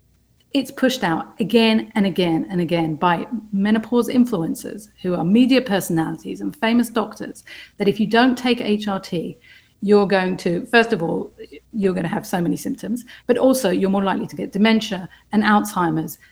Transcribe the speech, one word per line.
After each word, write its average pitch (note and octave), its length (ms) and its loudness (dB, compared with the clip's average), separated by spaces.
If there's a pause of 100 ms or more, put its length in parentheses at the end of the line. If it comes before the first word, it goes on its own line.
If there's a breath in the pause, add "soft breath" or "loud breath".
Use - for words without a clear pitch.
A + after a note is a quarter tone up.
(520)
it's C#4 200 -2
pushed C4 320 0
out - 360 -4
again A3 540 2
and G3+ 140 2
again E3+ 420 0
and F#3 100 -2
again E3 360 -2
by F3 320 0 (240)
menopause A3 580 0
influencers A3 800 -2 (140)
who F3+ 100 -2
are F3 100 -2
media B3 380 4
personalities F3+ 800 -2
and G3 140 -6
famous A3+ 340 2
doctors, - 540 -6 (340 loud breath)
that G3+ 100 2
if G3+ 120 0
you G#3+ 80 0
don't A#3+ 280 4
take A#3+ 260 -2
H G#3 260 -2
R G3 120 -4
T, - 380 -8 (440 soft breath)
you're G3+ 260 4
going F#3 300 0
to, F3 280 -4
first A3+ 260 4
of E3+ 120 -2
all, E3 280 -4 (400)
you're G3 220 0
gonna F3 140 -4
have - 180 -4
so F3+ 160 -2
many D#3+ 160 0
symptoms, - 480 -8 (220 loud breath)
but A#3+ 100 4
also B3+ 320 2
you're F#3+ 220 0
more G3 120 0
likely F#3+ 220 -2
to - 100 -12
get - 160 -8
dementia G#3+ 560 0 (260 soft breath)
and G#3 100 2
Alzheimer's F3+ 760 0 (140 soft breath)